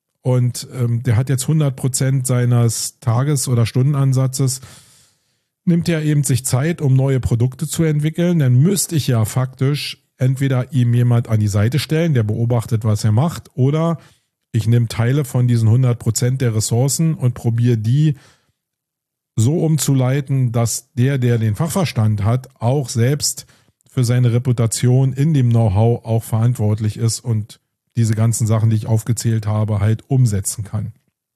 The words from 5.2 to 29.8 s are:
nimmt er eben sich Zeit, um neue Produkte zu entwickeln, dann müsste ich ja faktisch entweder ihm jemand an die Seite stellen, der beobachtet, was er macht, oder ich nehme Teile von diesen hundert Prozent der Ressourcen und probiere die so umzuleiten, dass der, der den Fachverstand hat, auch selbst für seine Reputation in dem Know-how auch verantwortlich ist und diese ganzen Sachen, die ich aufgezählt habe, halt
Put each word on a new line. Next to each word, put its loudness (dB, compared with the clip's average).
nimmt 0
er -2
eben 2
sich -2
Zeit, -2
um 2
neue 2
Produkte -2
zu -4
entwickeln, 0
dann 2
müsste 2
ich -2
ja 2
faktisch -4
entweder -2
ihm 2
jemand 2
an 0
die 2
Seite 0
stellen, 0
der 2
beobachtet, -2
was 0
er 2
macht, 0
oder 0
ich 0
nehme 2
Teile 0
von 0
diesen 2
hundert 4
Prozent -2
der 0
Ressourcen 0
und -2
probiere 0
die 2
so 0
umzuleiten, 0
dass -4
der, 0
der 2
den 0
Fachverstand -2
hat, -2
auch -2
selbst -2
für 0
seine 2
Reputation 0
in 0
dem 2
Know-how 2
auch -2
verantwortlich -2
ist -2
und -6
diese 2
ganzen 0
Sachen, 2
die 2
ich -2
aufgezählt -2
habe, -2
halt 0